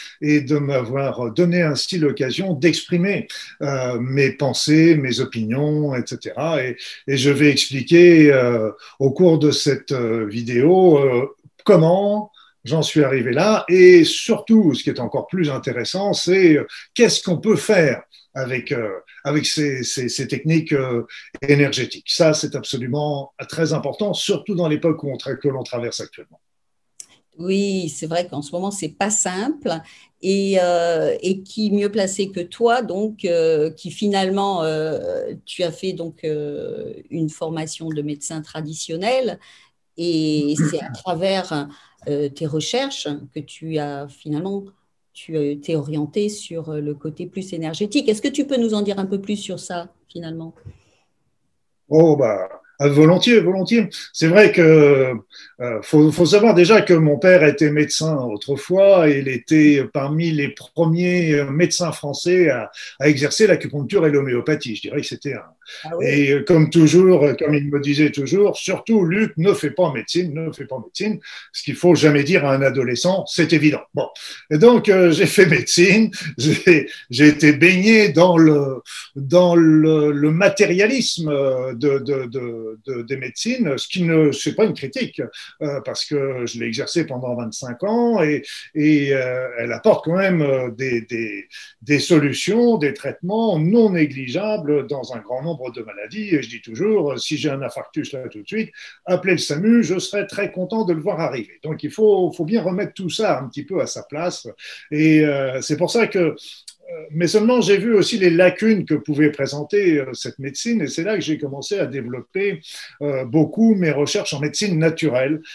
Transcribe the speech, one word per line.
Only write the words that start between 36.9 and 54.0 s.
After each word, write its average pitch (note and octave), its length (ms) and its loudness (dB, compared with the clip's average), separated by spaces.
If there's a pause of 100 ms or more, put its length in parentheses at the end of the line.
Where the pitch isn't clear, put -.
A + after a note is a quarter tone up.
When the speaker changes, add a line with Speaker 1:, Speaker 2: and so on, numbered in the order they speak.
Speaker 2:
une D#3+ 200 -4
formation D#3+ 580 -10
de D3+ 120 -8
médecin D3+ 420 -10
traditionnel. E3 1000 -6 (560)
Et D#3 580 -2 (160)
c'est D#3 100 -4
à - 100 -14
travers, F3 800 -4 (400)
euh, D3 200 -4
tes C#3+ 180 -8
recherches D#3+ 640 -6 (260)
que D#3 60 -10
tu D#3+ 380 -10
as C#3+ 300 -8
finalement, F3+ 560 -8 (480)
tu, - 240 -12
euh, D3 200 -4
t'es D3 180 -6
orienté D3+ 560 -4
sur, E3 400 -12
euh, D3+ 100 -8
le D3 140 -8
côté D#3 320 -12
plus F#3+ 260 -12
énergétique. E3+ 560 -4
Est-ce G#3+ 140 -2
que C#4+ 60 -2
tu D4 180 -2
peux C#4 100 -2
nous A3+ 160 0
en G#3 80 -2
dire G3+ 180 -4
un G3 60 -4
peu G3 160 -6
plus G#3 160 -6
sur F#3 220 -12
ça, F3 300 -12 (200)
finalement ? E3 460 -12 (1300)
Speaker 1:
Oh, D#3 280 6
bah, G#2 320 -2 (320)
euh, C#3+ 80 2
volontiers, F3 520 6
volontiers. F#3+ 500 0 (240)